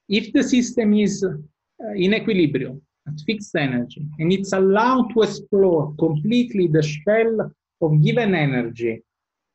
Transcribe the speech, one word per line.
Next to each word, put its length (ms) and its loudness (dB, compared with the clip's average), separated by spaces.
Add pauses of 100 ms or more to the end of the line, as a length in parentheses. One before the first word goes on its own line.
if 240 0
the 100 4
system 500 2
is, 300 2
uh, 120 -4 (600)
in 180 2
equilibrium 680 0 (260)
at 180 -10
fixed 300 -6
energy, 500 -4 (140)
and 120 2
it's 200 -2
allowed 640 2
to 80 2
explore 760 0
completely 680 0
the 160 2
shell 680 0 (300)
of 200 4
given 340 2
energy, 680 -2 (540)